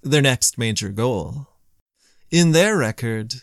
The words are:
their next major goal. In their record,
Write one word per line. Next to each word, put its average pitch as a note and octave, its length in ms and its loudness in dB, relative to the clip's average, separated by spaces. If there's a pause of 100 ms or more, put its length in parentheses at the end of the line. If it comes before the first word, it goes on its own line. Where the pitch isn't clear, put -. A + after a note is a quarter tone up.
their C#3+ 180 2
next C3 340 0
major A2 340 -4
goal. A2 580 -4 (840)
In E3+ 220 4
their G3 240 4
record, A2+ 680 -4